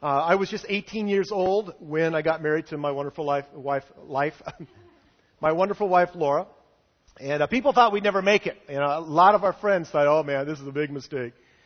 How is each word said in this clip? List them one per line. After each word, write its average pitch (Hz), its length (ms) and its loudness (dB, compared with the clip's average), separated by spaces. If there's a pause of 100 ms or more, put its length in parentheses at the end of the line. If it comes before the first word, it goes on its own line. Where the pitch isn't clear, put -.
Uh, 151 40 -4
I 151 280 2
was 196 140 -2
just 208 180 -10
eighteen 208 400 -6
years 196 240 0
old 190 480 -2
when 160 360 -2
I 156 60 -2
got 160 220 -2
married 151 240 -2
to 156 100 -10
my 147 140 -4
wonderful 143 320 -8
life, 143 300 -2
wife, 139 320 -6 (180)
life, 143 380 -4 (180)
<laughs> - 800 -20
my 156 140 2
wonderful 196 340 -2
wife, 180 260 4
Laura. 160 320 0 (720)
And, 143 240 -2
uh, 147 60 0
people 262 240 0
thought 233 220 6
we'd 202 100 -2
never 196 180 2
make 196 240 4
it. - 120 -8 (100)
You 143 80 -8
know, 143 220 0
a - 20 -4
lot 170 360 6
of 196 100 2
our 185 80 0
friends 190 360 0
thought, 147 160 2
"Oh, 151 180 4
man, 139 220 -2
this 151 140 -8
is 139 80 -14
a 139 60 -12
big 147 180 -4
mistake." 131 420 -8 (320)